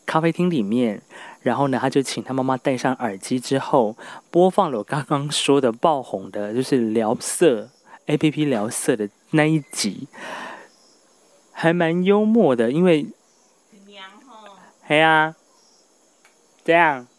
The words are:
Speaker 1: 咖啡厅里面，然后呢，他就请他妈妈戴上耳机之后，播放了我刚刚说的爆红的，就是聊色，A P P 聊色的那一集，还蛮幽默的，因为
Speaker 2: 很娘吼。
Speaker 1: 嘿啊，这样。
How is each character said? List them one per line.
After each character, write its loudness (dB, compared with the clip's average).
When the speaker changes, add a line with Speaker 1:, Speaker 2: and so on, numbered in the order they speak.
Speaker 1:
咖 -2
啡 2
厅 0
里 0
面， -2
然 -2
后 2
呢， -2
他 -2
就 2
请 -8
他 -8
妈 -2
妈 0
戴 -2
上 -2
耳 -6
机 -4
之 -2
后， 2
播 4
放 0
了 -4
我 -6
刚 -4
刚 -2
说 2
的 2
爆 0
红 -10
的， -8
就 -2
是 0
聊 0
色 0
，A -2
P 0
P -4
聊 -2
色 -2
的 -4
那 2
一 2
集， -6
还 0
蛮 0
幽 4
默 4
的， 2
因 2
为 4
Speaker 2:
很 -20
娘 -20
吼。 -20
Speaker 1:
嘿 2
啊， 4
这 2
样。 2